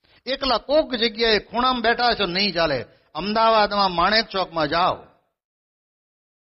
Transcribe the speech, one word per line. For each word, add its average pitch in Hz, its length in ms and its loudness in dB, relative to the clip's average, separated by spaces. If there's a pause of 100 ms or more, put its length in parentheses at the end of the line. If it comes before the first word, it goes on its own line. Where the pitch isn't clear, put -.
(260)
એકલા 262 320 -2
કોક 269 360 0
જગ્યાએ 226 440 0
ખૂણામાં 247 440 -2
બેઠા 233 320 2
છો, 202 120 -2
નહીં 185 260 -2
ચાલે. 151 340 -2 (280)
અમદાવાદમાં 208 800 2
માણેક 196 340 2
ચોકમાં 165 420 -2
જાઓ, 160 300 0 (1500)